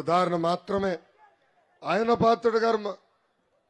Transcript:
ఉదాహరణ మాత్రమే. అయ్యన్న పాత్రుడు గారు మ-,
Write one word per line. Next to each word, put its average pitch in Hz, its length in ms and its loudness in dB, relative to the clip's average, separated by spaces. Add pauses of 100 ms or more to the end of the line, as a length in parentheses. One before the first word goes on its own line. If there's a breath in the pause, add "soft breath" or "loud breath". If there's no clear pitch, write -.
ఉదాహరణ 175 340 0 (120)
మాత్రమే. 190 460 -2 (880)
అయ్యన్న 220 320 0 (100)
పాత్రుడు 226 400 2
గారు 226 200 0
మ-, 196 120 -8 (720)